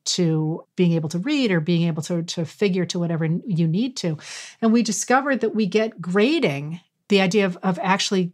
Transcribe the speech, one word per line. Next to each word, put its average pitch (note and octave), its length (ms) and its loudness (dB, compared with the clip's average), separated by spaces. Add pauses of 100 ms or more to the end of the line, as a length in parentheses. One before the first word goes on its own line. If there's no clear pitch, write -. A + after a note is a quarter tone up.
to D#3+ 580 0 (140)
being F3 160 4
able D#3 160 0
to F3 100 -4
read C4 320 0
or F3 80 2
being E3+ 280 2
able D#3+ 160 -2
to, E3+ 200 -2
to E3+ 220 -4
figure F#3 400 -2
to F3 140 -4
whatever E3 260 0
n-, E3+ 200 -2
you E3+ 220 0
need A3+ 300 -2
to. D#3+ 200 -4 (440)
And A3+ 100 4
we A#3 120 4
discovered C4 580 0
that A3 140 -2
we G#3+ 100 0
get A3 340 -2
grading, F3 800 0 (300)
the G3 100 4
idea G3 260 4
of, F3+ 120 -2
of F#3 240 -2
actually F#3 520 0